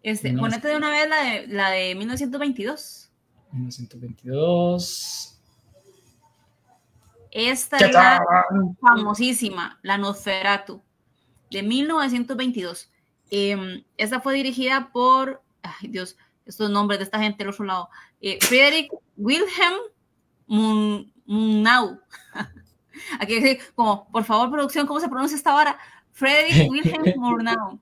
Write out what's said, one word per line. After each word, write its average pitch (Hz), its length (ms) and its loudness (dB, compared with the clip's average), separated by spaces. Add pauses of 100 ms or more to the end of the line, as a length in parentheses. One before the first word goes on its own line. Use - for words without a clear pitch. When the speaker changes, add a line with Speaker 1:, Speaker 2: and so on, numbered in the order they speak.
Speaker 1:
Este, 202 300 -4
Speaker 2:
No, 127 80 0
Speaker 1:
ponete 226 280 -2
Speaker 2:
es 302 40 0
Speaker 1:
de 302 60 0
una 302 120 -2
vez 302 180 0
la 311 140 2
de, 226 240 -4
la 196 240 0
de 185 240 -2
mil 202 140 -8
novecientos 262 320 -6
veintidós. 269 720 -6 (400)
Speaker 2:
mil 127 100 -6
novecientos 123 380 -12
veintidós. 175 1400 -4 (1900)
Speaker 1:
Esta 254 460 -2
es 262 60 6
la 196 80 8 (280)
Speaker 2:
¡Chachán! 180 640 2
Speaker 1:
famosísima, 220 1000 2
la 196 160 -2
Nosferatu, 196 840 -4 (680)
de 196 120 -6
mil 247 240 0
novecientos 262 500 -2
veintidós. 226 540 -6 (400)
Em, 196 540 -4 (120)
esta 240 240 -4
fue 269 140 -2
dirigida 262 580 -2
por, 262 480 2 (220)
ay, - 260 -14
Dios, 185 280 -10 (280)
estos 208 260 -4
nombres 202 280 2
de 196 60 -6
esta 214 160 -4
gente 208 240 -2
del 196 80 -8
otro 208 120 -8
lado. 185 240 -4 (320)
Eh, 196 200 -6
Friedrich 285 500 4 (260)
Wilhelm 349 600 0 (720)
Mun-, 214 640 0 (140)
Murnau. 220 760 2 (340)
<laughs> - 840 -14
Aquí 214 160 -2
dice, 262 240 4 (160)
como, 214 340 0
por 220 140 -2
favor, 233 260 2
producción, 285 360 -2
¿cómo 294 120 -4
se 339 100 -2
pronuncia 285 280 -4
esta 285 160 2
vara? 294 260 2 (340)
Friedrich 269 560 4
Speaker 2:
<laughs> - 20 -
Speaker 1:
Wilhelm 311 500 0
Murnau. 233 600 -4